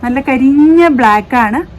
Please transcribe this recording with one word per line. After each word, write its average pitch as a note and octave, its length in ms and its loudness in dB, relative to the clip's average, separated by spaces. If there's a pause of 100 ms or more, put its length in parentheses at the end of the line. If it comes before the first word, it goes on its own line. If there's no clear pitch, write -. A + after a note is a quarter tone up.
നല്ല B3 140 -4 (120)
കരിഞ്ഞ D4 500 2 (180)
ബ്ലാക്ക് G#3+ 460 0
ആണ്. A3+ 160 -4 (180)